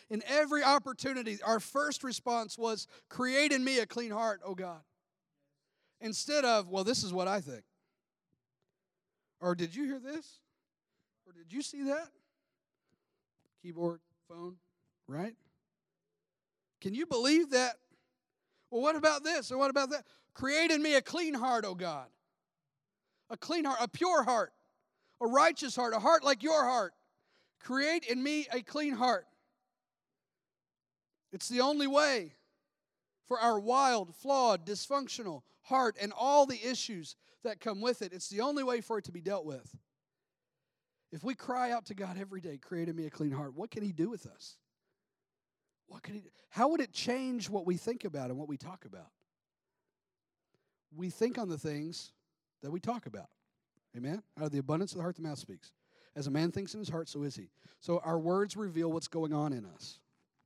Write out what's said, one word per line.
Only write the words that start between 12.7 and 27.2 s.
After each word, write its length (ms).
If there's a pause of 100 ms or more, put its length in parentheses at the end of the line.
Keyboard, 400 (260)
phone, 300 (500)
right? 280 (1500)
Can 120
you 120
believe 460
that? 260 (920)
"Well, 120
what 140
about 280
this? 280
And 80
what 100
about 200
that?" 160 (280)
"Create 380
in 100
me 140
a 60
clean 320
heart, 320
oh 100
God." 340 (1200)
A 80
clean 280
heart, 160
a 60
pure 360
heart, 300 (640)
a 80
righteous 480
heart, 180
a 60
heart 240
like 200
your 200
heart. 300 (640)